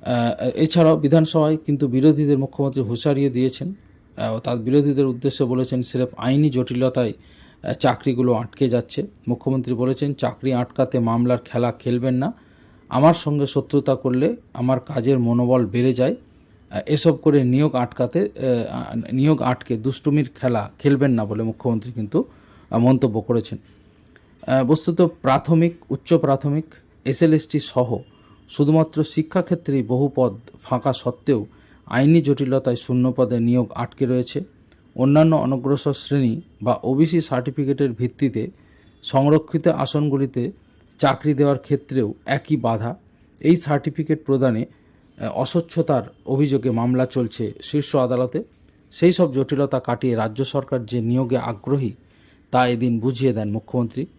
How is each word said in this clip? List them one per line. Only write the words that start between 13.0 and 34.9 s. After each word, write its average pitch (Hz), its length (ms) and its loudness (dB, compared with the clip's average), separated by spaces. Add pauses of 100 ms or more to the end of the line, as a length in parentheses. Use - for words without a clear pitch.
সঙ্গে 147 340 -2
শত্রুতা 139 480 0
করলে 135 400 0 (180)
আমার 127 260 0
কাজের 131 400 0
মনোবল 120 460 2
বেড়ে 123 280 0
যায়। 165 220 0 (540)
আহ, - 160 -6
এসব 151 300 2
করে 143 280 4
নিয়োগ 131 320 2
আটকাতে, 123 600 -2
আহ, 123 640 -4 (140)
নিয়োগ 147 280 2
আটকে 127 360 -2
দুষ্টুমির 139 520 -2 (120)
খেলা 117 380 -2
খেলবেন 139 320 2
না," 113 140 0
বলে 110 180 -4
মুখ্যমন্ত্রী 113 480 -4
কিন্তু, 113 320 -4 (480)
আহ, 113 80 0
মন্তব্য 120 420 2
করেছেন। 110 360 -4 (880)
আহ, 131 160 2
বস্তুত 156 380 2
প্রাথমিক, 165 720 2 (160)
উচ্চ 131 240 -2
প্রাথমিক, 151 520 0 (400)
এসএলএসটি 156 540 2
সহ 120 380 -2 (520)
শুধুমাত্র 156 540 2
শিক্ষাক্ষেত্রেই 160 800 -2
বহু 127 320 0
পদ 120 200 2 (260)
ফাঁকা 127 320 -2
সত্ত্বেও 120 520 -2 (400)
আইনি 151 360 4
জটিলতায় 135 540 0
শূন্য 123 420 0
পদে 123 220 0
নিয়োগ 120 360 0
আটকে 120 300 -4
রয়েছে। 127 360 -2 (540)